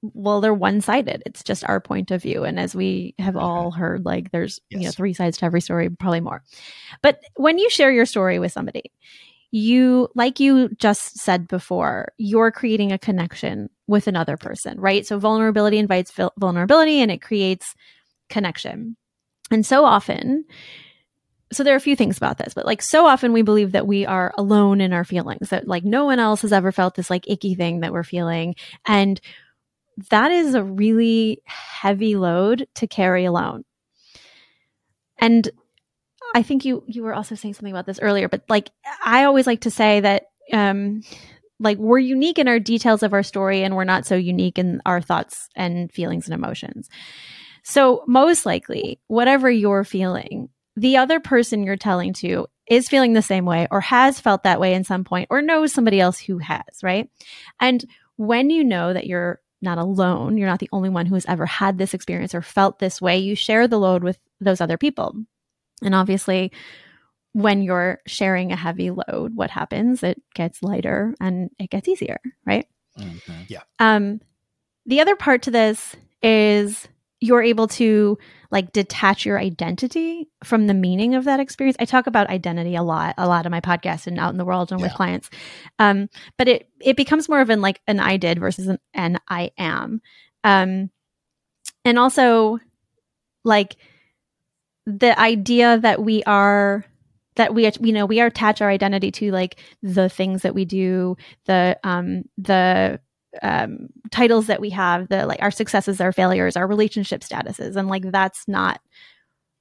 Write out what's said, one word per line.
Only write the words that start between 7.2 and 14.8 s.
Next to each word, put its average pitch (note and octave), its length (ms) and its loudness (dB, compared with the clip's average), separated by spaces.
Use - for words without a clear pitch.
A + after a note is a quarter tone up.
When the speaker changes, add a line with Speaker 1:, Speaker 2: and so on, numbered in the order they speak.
Speaker 1:
when D#4+ 220 2
you G#4+ 120 2
share C#4 220 4
your A#3 140 4
story F#3 320 -2
with F3 140 -4
somebody, - 400 -10
you, B3 640 4
like B3 260 0
you C4 380 4
just - 400 0
said F3+ 300 -2
before, F3+ 680 -4
you're A3 320 2
creating A3 420 -2
a F#3+ 60 -4
connection - 680 -4
with G#3 200 2
another E3 300 -2
person, - 440 -12